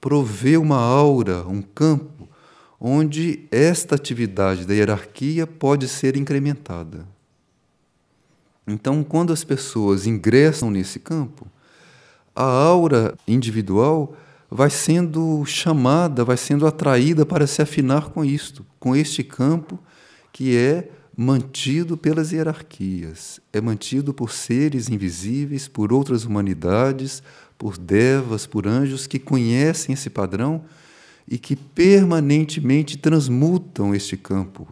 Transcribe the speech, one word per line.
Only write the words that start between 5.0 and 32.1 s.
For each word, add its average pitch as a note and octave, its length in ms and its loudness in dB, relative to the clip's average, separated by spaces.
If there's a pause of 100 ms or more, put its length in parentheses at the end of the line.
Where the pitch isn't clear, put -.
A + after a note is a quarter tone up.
pode C#3 420 0
ser C3 280 -2
incrementada. C#3 920 -6 (1600)
Então, C3 360 -2
quando D#3+ 300 0
as D#3 100 -4
pessoas G#2 640 -2
ingressam A#2 640 2
nesse F#2+ 280 -4
campo, D3+ 480 -8 (880)
a - 80 0
aura C#3 720 4 (100)
individual A2+ 880 0 (360)
vai C3+ 200 2
sendo D#3+ 760 0
chamada, C#3+ 800 2
vai B2 120 2
sendo C#3+ 300 0
atraída D3+ 580 2
para D3 220 2
se C#3+ 160 -2
afinar D3 480 0
com D#3+ 140 -4
isto, - 400 -4 (140)
com B2+ 160 0
este D3 300 -2
campo D#3 540 -2 (540)
que C3 240 0
é D3 340 0 (260)
mantido C3+ 800 -2
pelas D#3 340 -2
hierarquias, F#2+ 1120 -8 (120)
é G#2+ 80 -4
mantido B2+ 540 -4
por B2 160 -6
seres C3 580 -2
invisíveis, A2 800 -6
por G#2 260 -4
outras C3 320 0
humanidades, G#2 1000 -2 (360)
por G2+ 180 -8
devas, A2 720 0
por G2+ 220 -4
anjos C3+ 380 -2
que - 120 -6
conhecem C3 760 0
esse C3 140 -8
padrão A2+ 540 -4 (640)
e B2 120 -6
que - 180 -6
permanentemente D#3 1400 2